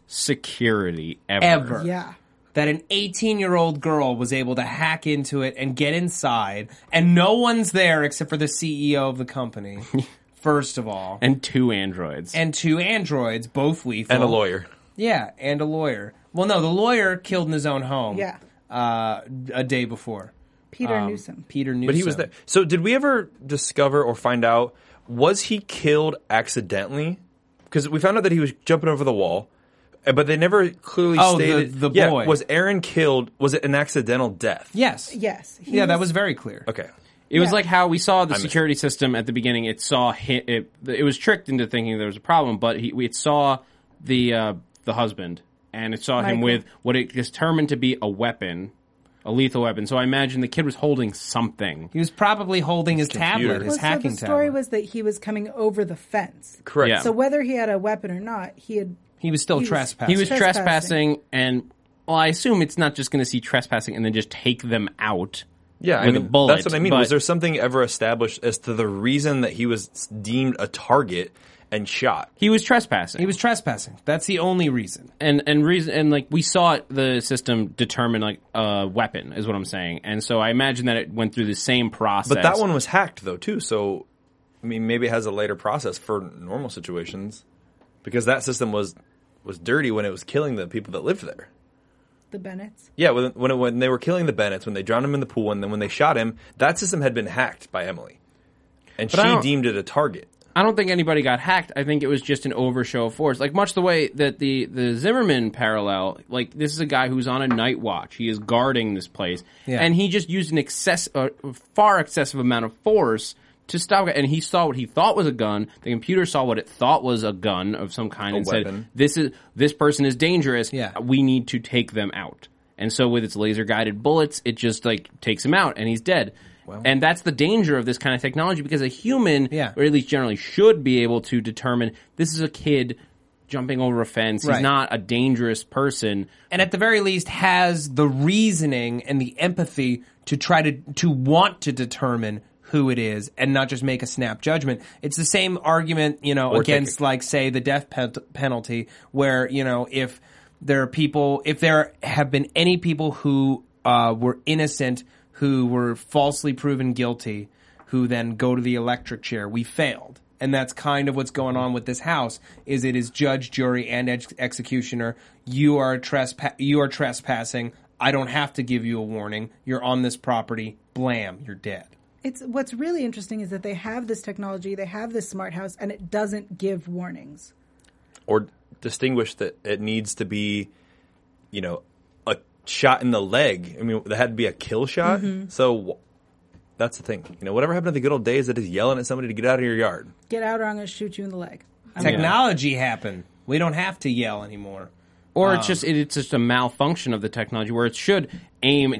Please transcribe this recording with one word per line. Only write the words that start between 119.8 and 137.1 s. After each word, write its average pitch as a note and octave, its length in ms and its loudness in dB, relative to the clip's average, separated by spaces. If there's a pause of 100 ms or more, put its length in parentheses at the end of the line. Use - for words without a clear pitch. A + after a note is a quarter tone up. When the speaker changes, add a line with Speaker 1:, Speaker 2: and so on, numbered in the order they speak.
Speaker 1:
is C3 120 2
dangerous. C3+ 540 2
Speaker 2:
Yeah. A#2+ 280 -6
Speaker 1:
We B2+ 240 2
need C3 260 2
to B2 120 -4
take A#2+ 320 -2
them G#2 200 -2
out." - 360 -12 (280)
And A2 160 -4
so B2+ 160 2
with A#2+ 160 2
its G#2 120 -6
laser-guided G#2+ 640 0
bullets, D3+ 420 2
it A#2 140 -2
just, A2+ 260 -2
like, A2+ 240 -2 (140)
takes - 240 -2
him D3 80 4
out, F3+ 240 2
and A2+ 100 -2
he's A2+ 140 -2
dead. C3 320 0 (300)
Speaker 4:
Wow. G#2 200 -14
Speaker 1:
And C3+ 180 4
that's E3+ 200 2
the E3+ 100 0
danger D#3 440 2
of A#2+ 100 0
this B2 120 -2
kind C3 160 -2
of B2 60 -4
technology, D#3 420 -2
because C#3+ 200 -2
a C3 60 0
human, E3+ 600 2
Speaker 2:
Yeah. C#3 260 -2
Speaker 1:
or C3 60 2
at D3+ 80 6
least C#3 180 2
generally B2+ 280 0
should G3 480 4
be B2+ 180 4
able A#2 200 2
to A#2+ 180 0
determine, A#2 500 -2 (260)
this D#3+ 160 0
is D#3+ 80 -4
a D#3 80 0
kid C3 500 -2 (500)
jumping B2+ 320 -4
over B2 200 2
a A2 60 0
fence. A2 360 -2
He's D3 60 -2
Speaker 2:
Right. C3 140 2
Speaker 1:
not C#3 300 2
a A#2 60 0
dangerous A#2 640 0
person. A2 640 -2 (240)
Speaker 2:
And F3+ 100 2
at F#3 80 0
the F#3+ 80 -2
very A3 220 4
least F#3 280 0